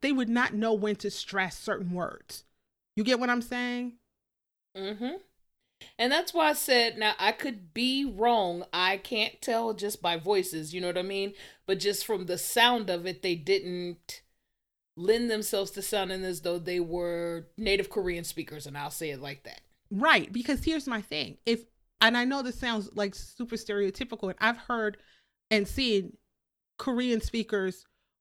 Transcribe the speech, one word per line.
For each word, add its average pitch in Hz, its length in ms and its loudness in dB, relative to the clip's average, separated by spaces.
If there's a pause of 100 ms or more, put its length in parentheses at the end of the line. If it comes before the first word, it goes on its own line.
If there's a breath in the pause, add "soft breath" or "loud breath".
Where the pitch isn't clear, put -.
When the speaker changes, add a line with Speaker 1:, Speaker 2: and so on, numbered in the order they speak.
Speaker 1:
they 285 120 2
would 254 160 2
not 240 260 2
know 220 180 2
when 208 240 0
to 202 140 -4
stress - 480 -4
certain 185 340 -4
words. - 520 -8 (520)
You 214 80 2
get 247 160 4
what 247 100 2
I'm 240 120 2
saying? 247 520 -4 (800)
Speaker 2:
Mm-hmm. 214 400 -6 (840 loud breath)
And 247 140 4
that's 320 200 2
why 311 180 4
I - 20 4
said, 240 440 4
now, 214 220 2
I 202 140 4
could 214 420 -6
be 262 300 2
wrong. 202 680 2
I 185 260 4
can't 214 440 -2
tell 226 320 0
just 202 260 -6
by 170 160 2
voices, 165 560 0
you 180 80 -4
know 180 60 -2
what 175 120 -2
I 180 40 -2
mean? 196 320 -4 (320 loud breath)
But 190 140 0
just 202 260 0
from 190 200 -2
the 175 120 -2
sound 233 500 4
of 175 160 -2
it, 180 180 -6
they 185 120 0
didn't 175 880 -2 (720)
lend 226 340 4
themselves 214 420 -2
to 202 100 -8
sounding 190 420 -2
as 180 180 -4
though 175 160 0
they 180 200 -2
were 170 720 -2 (100)
native 196 320 2
Korean 180 340 -2
speakers, 151 420 -10
and 143 120 -10
I'll 143 140 -6
say 160 180 -6
it 135 100 -8
like 139 220 -10
that. - 180 -18 (300)
Speaker 1:
Right, 214 420 4
because 254 300 -2
here's 320 240 0
my 233 140 -2
thing. - 460 -8
If, 233 180 0 (360)
and 233 160 6
I 240 80 2
know 269 180 0
this 247 160 -6
sounds, 226 360 -2
like, 202 220 -2
super - 400 -10
stereotypical, 202 720 -2
and - 100 -10
I've 233 180 4
heard 220 400 -2 (520 soft breath)
and 208 180 4
seen 214 480 2 (640)
Korean 247 420 2
speakers 202 640 -2 (360)